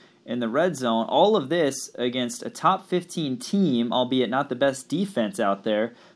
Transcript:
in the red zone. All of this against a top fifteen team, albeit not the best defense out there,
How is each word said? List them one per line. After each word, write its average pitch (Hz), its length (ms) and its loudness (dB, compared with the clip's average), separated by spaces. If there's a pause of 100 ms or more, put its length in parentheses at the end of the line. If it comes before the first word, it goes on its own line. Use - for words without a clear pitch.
(260)
in 120 140 -4
the 117 80 0
red 151 280 0
zone. 113 300 0
All 196 300 4
of 139 120 -2
this 156 460 0
against 123 480 -4
a 117 80 -8
top 185 380 0
fifteen 170 480 -2
team, 123 560 2
albeit 123 380 2
not 139 180 0
the 123 80 -4
best 131 320 0
defense 139 500 -2
out 98 240 0
there, 110 320 0 (220)